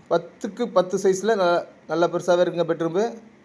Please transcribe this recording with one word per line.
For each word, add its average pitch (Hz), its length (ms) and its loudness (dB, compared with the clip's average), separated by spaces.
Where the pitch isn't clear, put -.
பத்துக்கு 185 560 -4
பத்து 185 320 0
சைஸ்ல 190 380 2
ந-, 175 300 2
நல்ல 165 200 0
பெருசாவே 175 360 2
இருக்குங்க 170 240 -2
பெட்ரூமு. 165 520 -2